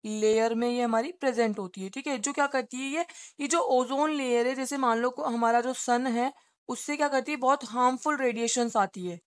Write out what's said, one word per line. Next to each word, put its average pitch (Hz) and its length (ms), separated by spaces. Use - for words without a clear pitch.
लेयर 214 520
में 233 120
ये 240 140
हमारी 233 300
प्रेजेंट 226 380
होती 190 220
है, 190 80
ठीक 269 180
है। 269 100
जो 262 160
क्या 285 140
करती 254 300
है 262 120
ये, 330 160
ये 285 80
जो 330 120
ओजोन 269 400
लेयर 247 360
है, 262 80
जैसे 262 220
मान 233 200
लो 247 120
को-, 285 160
हमारा 233 360
जो 254 120
सन 247 340
है, 240 240
उससे 285 280
क्या 294 100
करती 269 240
है? 294 60
बहुत 262 320
हार्मफुल 254 480
रेडिएशंस 233 600
आती 190 300
है। 175 200